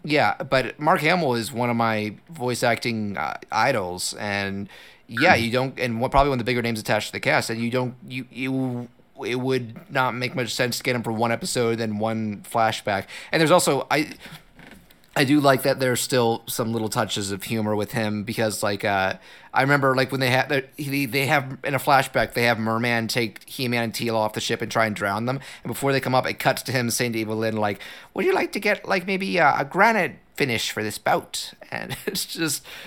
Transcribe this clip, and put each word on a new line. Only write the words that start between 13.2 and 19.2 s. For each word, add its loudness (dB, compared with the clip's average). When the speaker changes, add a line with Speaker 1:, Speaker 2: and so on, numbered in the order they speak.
Speaker 1:
And 4
there's 6
also, 4
I, 0
I 4
do 4
like 6
that 2
there's 0
still 2
some -2
little -2
touches -2
of -6
humor 0
with -2
him -2
because, -2
like, -2
uh, 2